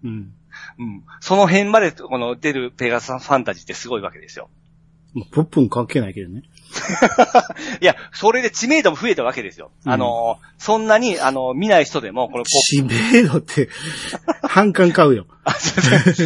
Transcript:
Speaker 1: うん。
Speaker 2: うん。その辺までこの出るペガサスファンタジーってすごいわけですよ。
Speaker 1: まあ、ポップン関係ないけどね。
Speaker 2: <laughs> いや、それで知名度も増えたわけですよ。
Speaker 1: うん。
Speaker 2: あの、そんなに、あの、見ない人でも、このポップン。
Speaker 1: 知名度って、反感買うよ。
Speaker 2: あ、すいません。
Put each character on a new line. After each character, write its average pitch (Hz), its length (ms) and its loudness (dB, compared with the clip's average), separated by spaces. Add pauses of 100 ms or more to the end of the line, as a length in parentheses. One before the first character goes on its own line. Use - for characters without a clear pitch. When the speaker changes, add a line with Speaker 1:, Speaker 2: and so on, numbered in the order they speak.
Speaker 1:
う - 20 -8
ん。 107 240 -12 (480)
Speaker 2:
う 120 40 -12
ん。 104 200 -12 (160)
そ - 160 -2
の 196 120 6
辺 202 220 2
ま 220 100 4
で 180 120 0
こ - 260 -10
の 120 180 -4
出 147 180 -4
る 127 180 -6
ペ 120 180 -4
ガ 120 100 -2
サ 123 200 -8
ス - 80 -16
フ 143 60 2
ァ 131 60 4
ン 117 40 -4
タ 104 100 -6
ジ 82 80 -14
ー - 20 -20
っ - 20 -20
て 92 80 -14
す - 160 -14
ご 120 80 -4
い 98 40 -6
わ 92 100 -10
け 80 80 -20
で 80 100 -20
す - 80 -20
よ。 60 120 -18 (640)
Speaker 1:
ま 110 100 -10
あ、 - 100 -16
ポ 151 80 0
ッ 165 40 0
プ - 160 0
ン 117 80 4
関 120 180 -4
係 - 120 -2
な 101 100 -4
い 98 40 -14
け 98 100 -12
ど 87 60 -16
ね。 110 140 -16 (680)
Speaker 2:
<laughs> - 720 0
い 180 40 0
や、 170 100 6 (160)
そ 208 200 0
れ 254 100 0
で 233 100 -2
知 - 160 -6
名 302 160 2
度 185 80 4
も 147 60 -8
増 226 120 -4
え 185 60 0
た 139 80 -4
わ 127 100 -2
け 131 80 -8
で 95 100 -12
す - 80 -20
よ。 73 120 -20 (140)
Speaker 1:
う 143 40 -6
ん。 - 20 0
Speaker 2:
あ 131 60 0
の、 117 420 -4 (180)
そ 214 200 -2
ん 220 100 -4
な 220 120 6
に、 214 200 -2
あ 135 120 0
の、 131 240 -4
見 196 140 -2
な 185 100 6
い 143 60 2
人 139 160 -6
で 104 100 -12
も、 120 180 -4
こ 123 80 -10
の 120 60 -6
ポ - 60 -8 (280)
ッ - 40 4
プ 135 40 0
ン。 120 40 -4
Speaker 1:
知 220 240 0
名 240 100 8
度 151 160 0
っ - 20 -4
て、 - 280 -2 (760)
反 202 300 2
感 175 180 4
買 156 160 6
う 131 80 6
よ。 98 100 -8 (180)
Speaker 2:
あ、 131 100 -2
す - 260 -4
い 135 120 2
ま 185 80 6
せ 170 120 4
ん。 - 20 0 (120)